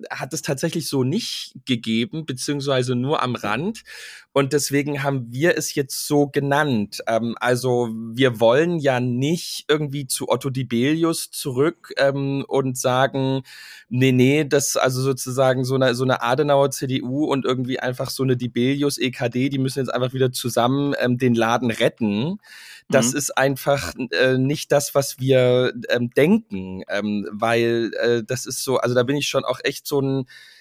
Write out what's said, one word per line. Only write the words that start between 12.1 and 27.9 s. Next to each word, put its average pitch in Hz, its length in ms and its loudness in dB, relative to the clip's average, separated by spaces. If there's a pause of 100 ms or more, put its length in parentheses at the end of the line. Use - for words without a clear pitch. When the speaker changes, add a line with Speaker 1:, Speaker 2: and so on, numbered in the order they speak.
Speaker 1:
und 131 280 0
sagen, 131 640 0 (460)
nee, 127 240 4
nee, 135 320 6
das 143 320 0
also 127 240 0
sozusagen 131 640 0
so 131 100 0
eine, 131 200 4
so 127 100 -2
eine 127 180 0
Adenauer 139 480 2
C 139 160 -6
D 131 160 -2
U 131 220 -2
und 139 200 0
irgendwie 127 360 -2
einfach 127 300 -4
so 135 140 -2
eine 127 120 2
Dibelius 131 640 0
E 127 120 0
K 123 180 -4
D, 123 200 0
die 139 100 -2
müssen 131 200 -2
jetzt 127 140 -2
einfach 123 200 -2
wieder 131 200 0
zusammen, 127 640 0
ähm, 123 180 2
den 123 180 2
Laden 117 360 2
retten. 113 680 0 (520)
Das 131 220 4
Speaker 2:
Mhm. 143 60 -4
Speaker 1:
ist - 200 -4
einfach, 135 560 0 (160)
äh, 131 280 4
nicht 139 320 -2
das, 143 240 2
was - 240 0
wir, 127 540 4 (160)
ähm, 120 220 0
denken, 147 800 2
ähm, 104 440 -2
weil, 117 640 0